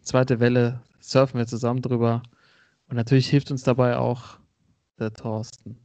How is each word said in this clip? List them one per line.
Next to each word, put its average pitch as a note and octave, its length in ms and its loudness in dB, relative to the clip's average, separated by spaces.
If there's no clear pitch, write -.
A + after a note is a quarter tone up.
zweite B2+ 380 0
Welle, A#2+ 420 2
surfen C3 400 0
wir A2+ 80 -2
zusammen A#2+ 340 -4
drüber. A#2 400 0
Und B2 60 -10
natürlich B2+ 340 2
hilft C#3+ 200 0
uns C3+ 140 -8
dabei B2 340 2
auch B2 400 -6
der A2+ 140 -6
Thorsten. A2 720 -12